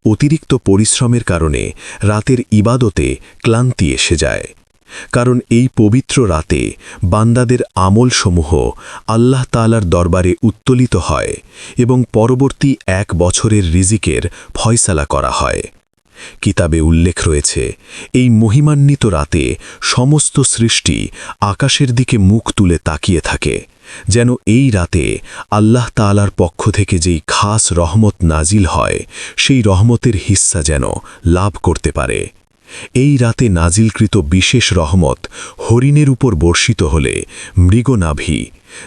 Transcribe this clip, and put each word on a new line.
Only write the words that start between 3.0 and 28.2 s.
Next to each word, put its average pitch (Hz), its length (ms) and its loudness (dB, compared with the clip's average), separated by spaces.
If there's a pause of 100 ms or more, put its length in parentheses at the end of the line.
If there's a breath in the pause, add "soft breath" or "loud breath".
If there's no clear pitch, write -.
ক্লান্তি 117 520 0
এসে - 220 -2
যায়। 53 280 -4 (680 loud breath)
কারণ 123 240 2 (140)
এই 120 260 4
পবিত্র 113 400 2 (120)
রাতে 78 340 -2 (420 loud breath)
বান্দাদের 117 540 2 (160)
আমলসমূহ 95 760 2 (560 loud breath)
আল্লাহ 123 460 2
তাআলার 113 320 2
দরবারে 87 580 0
উত্তোলিত 123 540 0
হয় 69 360 -4 (440 loud breath)
এবং 123 360 2
পরবর্তী 127 640 0 (100)
এক 95 280 -2
বছরের 90 580 0
রিজিকের 92 500 0 (320 loud breath)
ফয়সালা 104 500 0
করা 67 260 -4
হয়। 58 320 -4 (800 loud breath)
কিতাবে 85 400 0
উল্লেখ 82 480 2
রয়েছে, 73 340 -2 (500 loud breath)
এই 127 160 2
মহিমান্বিত 139 800 2
রাতে 73 480 -2 (260 loud breath)
সমস্ত 143 600 0
সৃষ্টি 113 680 -2 (320 loud breath)
আকাশের 123 540 -2
দিকে 123 240 0
মুখ 101 340 2
তুলে 87 260 2
তাকিয়ে 80 420 -2
থাকে, - 440 -6 (440 loud breath)
যেন 120 200 2 (180)
এই 127 240 2
রাতে 87 480 -2 (320 loud breath)
আল্লাহ 107 440 2
তাআলার 101 420 2
পক্ষ - 340 -2
থেকে 95 280 0
যেই 82 280 0
খাস 104 460 -2
রহমত 87 500 2